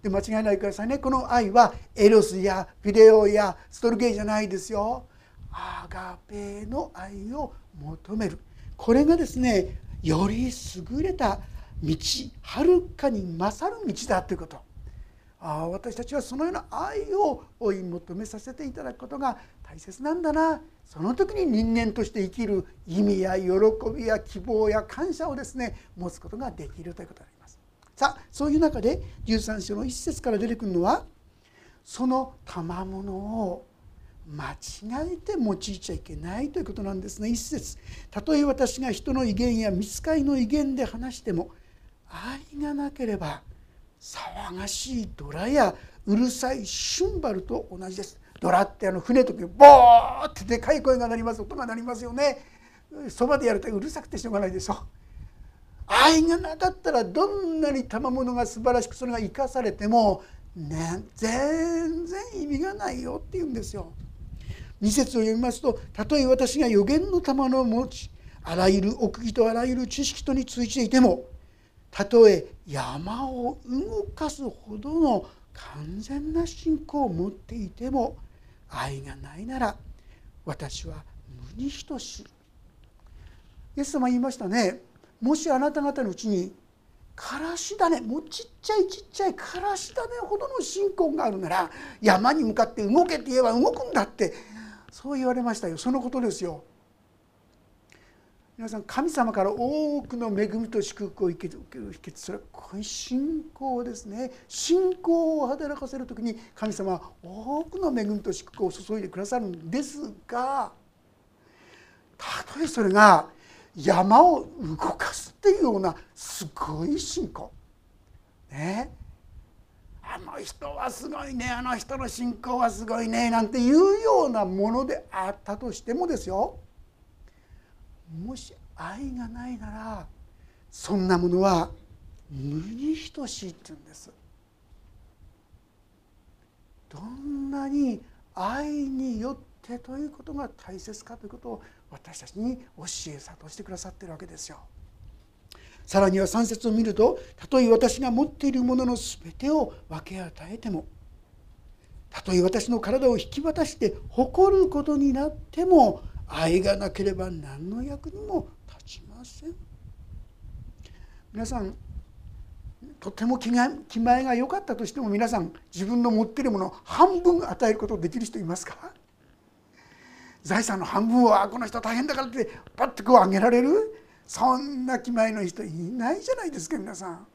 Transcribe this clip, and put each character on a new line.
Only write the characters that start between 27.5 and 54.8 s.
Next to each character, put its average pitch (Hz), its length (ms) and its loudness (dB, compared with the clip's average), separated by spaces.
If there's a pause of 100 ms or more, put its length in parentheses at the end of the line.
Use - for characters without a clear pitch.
さ - 220 2
あ、 - 140 -20
そ 285 160 -2
う 285 40 2
い 294 40 4
う 311 40 4
中 302 220 4
で 226 200 2 (220)
十 220 160 2
三 214 220 -6
章 202 140 -6
の 226 100 -6
一 247 100 -8
節 - 260 -6
か 247 100 -2
ら 208 60 0
出 226 100 -2
て 226 80 -2
く 226 100 -8
る 190 60 -2
の 175 100 2
は、 226 240 2 (800)
そ - 220 -6
の 262 260 0 (120)
賜 175 400 -8
物 190 280 -10
を 196 520 -6 (680)
間 147 200 -10
違 156 60 -14 (560)
え 330 40 -8
て 427 220 -8
用 214 140 0
い - 40 -4
ち 190 340 -10
ゃ 160 40 -6
い 156 40 -10
け 165 160 -14
な 175 260 -8
い 285 80 -6
と 359 100 -6
い - 40 -6
う - 20 -8
こ 214 80 -12
と 208 100 -8
な 196 100 -6
ん 190 80 -8
で - 60 -12
す - 120 -14
ね。 214 100 -4
一 233 120 -2
節、 - 360 -8 (340)
「た - 100 -8
と 311 140 0
え 294 80 4
私 262 380 0
が 254 100 -4
人 262 220 -4
の 262 100 0
威 220 100 0
厳 233 240 2
や 214 140 0
御 180 120 -2
使 320 340 -4
い 277 60 2
の 277 140 2
威 233 100 2
厳 269 280 0
で 254 100 0
話 240 320 -10
し - 40 -18
て 196 120 -4
も、 170 180 -2 (580)
愛 269 520 -12
が 294 120 -4
な 285 180 -4
け 262 140 -6
れ 214 100 -2
ば、 151 260 -6 (580)
騒 - 560 -12
が 196 120 -6
し 254 340 -6
い 185 140 -8
ド 143 140 -12
ラ 175 200 -4
や 262 260 4 (300)
う 202 100 4
る 247 140 4
さ 262 240 -4
い 226 120 -8
シ - 400 -2
ン 392 140 -2
バ 262 140 -2
ル 185 80 -4
と - 300 -6
同 185 180 -12
じ 185 80 -10
で 196 60 -8
す。」 - 140 -16 (220)
ド 175 120 2
ラ 180 100 6
っ 196 100 0
て、 - 160 -4
あ 190 60 2
の、 180 80 -4
船 254 200 6
の 254 40 8
時 233 140 -6
に 175 80 -4
ボ 220 180 12
ー 262 640 12
っ - 40 -10
て 190 120 -12
で 233 140 0
か 285 140 2
い 302 80 2
声 254 160 4
が 240 120 -2
鳴 233 80 -2
り 226 60 -4
ま 226 120 -2
す、 220 60 -10
音 208 160 -10
が 262 80 -6
鳴 226 100 -6
り 233 60 -8
ま 247 120 -8
す 233 120 -10
よ 233 80 -10
ね。 277 320 0 (640)
そ 247 180 0
ば 285 100 4
で 233 100 0
や 220 60 4
る 202 60 0
と - 80 -6
う 214 100 -4
る 254 120 -4
さ 302 120 -10
く - 60 -20
て - 100 -10
し - 80 -8
ょ 226 40 -6
う 214 40 -4
が 202 60 0
な 196 80 0
い 185 40 -4
で 185 100 -6
し - 80 -8
ょ。 196 80 -2 (1080)